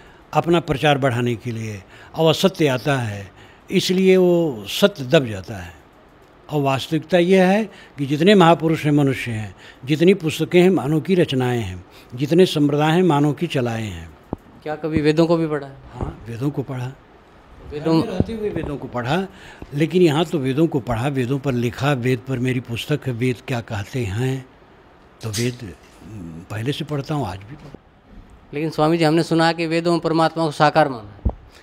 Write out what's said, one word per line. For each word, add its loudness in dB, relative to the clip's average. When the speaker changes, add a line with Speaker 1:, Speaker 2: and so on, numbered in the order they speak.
Speaker 1:
अपना 2
प्रचार 0
बढ़ाने 0
के -10
लिए, -10
और 2
असत्य 2
आता 0
है, -6
इसलिए 4
वो 2
सत्य 0
दब 4
जाता -8
है। -14
और 0
वास्तविकता 0
ये 6
है 2
कि -4
जितने 4
महापुरुष 4
हैं, 2
मनुष्य 0
हैं, -8
जितनी 4
पुस्तकें 2
हैं, 6
मानव 0
की -2
रचनाएं 0
हैं, -8
जितने 4
संप्रदाय 2
हैं, 4
मानव 2
की -6
चलाएं -4
हैं। -14
Speaker 2:
क्या -8
कभी -4
वेदों 4
को 2
भी 0
पढ़ा -4
है? -18
Speaker 1:
हाँ, -10
वेदों -4
को -6
पढ़ा। -8
Speaker 2:
वेदों -2
Speaker 1:
में 0
रहते -4
हुए -6
वेदों -8
को -12
पढ़ा, -4
लेकिन 0
यहाँ 2
तो -4
वेदों 0
को -2
पढ़ा, -4
वेदों -2
पर -4
लिखा, -2
वेद -2
पर -4
मेरी -2
पुस्तक -6
है, -4
वेद -2
क्या -4
कहते -8
हैं, -4
तो -10
वेद, -6
हम्म, -16
पहले -6
से -8
पढ़ता -6
हूँ, -4
आज -10
भी -20
पढ़ता -20
हूँ। -20
Speaker 2:
लेकिन -4
स्वामी 2
जी, 2
हमने 4
सुना 2
है 2
कि -4
वेदों 0
में 2
परमात्मा 0
को 0
साकार 4
माना -10
है। -6